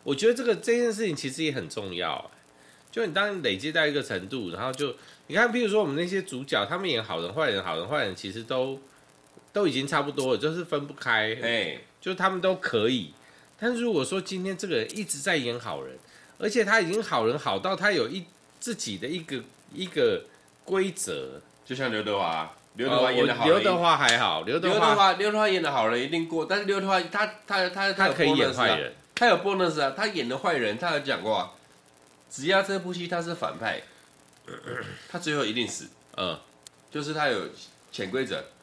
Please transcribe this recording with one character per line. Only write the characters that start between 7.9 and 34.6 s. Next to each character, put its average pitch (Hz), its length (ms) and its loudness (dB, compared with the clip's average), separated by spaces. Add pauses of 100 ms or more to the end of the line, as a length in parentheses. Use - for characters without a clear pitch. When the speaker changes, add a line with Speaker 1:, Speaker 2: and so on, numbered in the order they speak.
Speaker 1:
人， 92 120 -6
其 98 160 -10
实 113 100 -10
都， 135 380 -4 (720)
都 202 140 2
已 147 60 2
经 135 140 -2
差 143 160 2
不 143 80 -2
多 135 220 0
了， 107 60 2
就 156 160 -2
是 175 100 -6
分 143 220 -4
不 143 80 -14
开。 110 480 0
Speaker 2:
哎。 101 360 -2 (220)
Speaker 1:
就 185 140 -6
他 185 160 2
们 185 100 -4
都 185 140 2
可 113 340 0
以。 107 240 -2 (460)
但 240 160 0
如 233 180 0
果 139 120 2
说 190 160 -2
今 185 240 -6
天 190 120 -4
这 202 120 -8
个 156 80 0
人 110 200 -2
一 208 80 -4
直 147 140 -6
在 165 180 0
演 120 220 -2
好 85 240 -8
人， 65 160 -12 (400)
而 214 100 0
且 214 160 4
他 220 160 4
已 170 100 0
经 214 120 0
好 127 240 2
人 123 100 2
好 101 220 0
到 190 160 -2
他 190 160 2
有 135 180 2
一， 170 160 -8 (360)
自 240 120 -8
己 107 240 -6
的 98 100 -8
一 170 140 -6
个， 139 220 -8 (320)
一 190 100 -6
个 120 400 2 (400)
规 185 280 0
则。 69 500 -8 (240)
Speaker 2:
就 131 80 -8
像 131 160 -2
刘 107 140 -2
德 104 120 0
华 98 80 0
啊， 80 320 -4 (200)
刘 123 120 -2
德 123 140 4
华 127 100 4
演 123 140 4
的 120 80 2
好 117 100 0
人 156 80 6
Speaker 1:
哦， 180 40 8
我， 202 40 4
刘 - 40 0
德 185 120 4
华 170 200 6
还 120 220 6
好， 82 240 2
刘 123 180 0
德 180 100 2
华 196 40 4
Speaker 2:
刘 214 60 4
德 220 140 6
华， 196 200 6
刘 202 180 0
德 214 60 2
华 214 100 4
演 185 120 2
的 151 120 0
好 113 160 2
人 120 120 2
一 135 60 -2
定 165 220 -2
过， 160 180 -2
但 190 140 0
是 202 60 -6
刘 196 140 2
德 190 60 -2
华 190 140 4
他， 202 260 -2 (200)
他， 185 220 0
他， - 20 -2
他 196 180 -2
有 196 40 2
Speaker 1:
他 190 180 4
可 151 140 2
以 143 120 6
演 117 180 4
坏 120 240 4
人。 67 120 -6
Speaker 2:
bonus - 40 -18
啊， - 0 - (220)
他 240 100 4
有 196 120 8
bonus 185 440 0
啊， 135 140 0
他 214 100 0
演 165 220 -2
的 131 100 -2
坏 170 180 0
人， 110 220 0
他 170 140 0
有 147 80 2
讲 120 200 -2
过 104 160 0
啊， 90 160 -4 (760)
只 131 160 -8
要 190 160 4
这 196 160 -2
部 180 160 -6
戏 175 140 -8
他 175 120 -2
是 170 140 -6
反 87 240 -6
派， 90 240 -4 (640)
<clears throat> - 640 -12